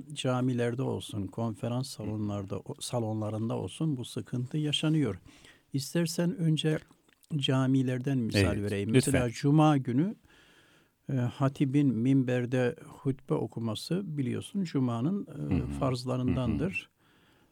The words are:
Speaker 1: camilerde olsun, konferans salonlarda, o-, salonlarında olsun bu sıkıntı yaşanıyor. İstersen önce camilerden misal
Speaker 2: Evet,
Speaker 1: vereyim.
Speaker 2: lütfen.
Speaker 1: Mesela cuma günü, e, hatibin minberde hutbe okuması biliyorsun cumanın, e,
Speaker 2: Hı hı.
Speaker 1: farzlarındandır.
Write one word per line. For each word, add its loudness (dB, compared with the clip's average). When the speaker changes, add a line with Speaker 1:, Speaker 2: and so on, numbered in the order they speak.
Speaker 1:
camilerde 0
olsun, -4
konferans -4
salonlarda, -4
o-, -12
salonlarında -2
olsun -2
bu -8
sıkıntı -6
yaşanıyor. 0
İstersen 0
önce 2
camilerden 2
misal 4
Speaker 2:
Evet, -2
Speaker 1:
vereyim. 0
Speaker 2:
lütfen. 4
Speaker 1:
Mesela 2
cuma 4
günü, 0
e, -2
hatibin 2
minberde 2
hutbe -4
okuması -2
biliyorsun -4
cumanın, 0
e, -4
Speaker 2:
Hı 2
hı. -4
Speaker 1:
farzlarındandır. -2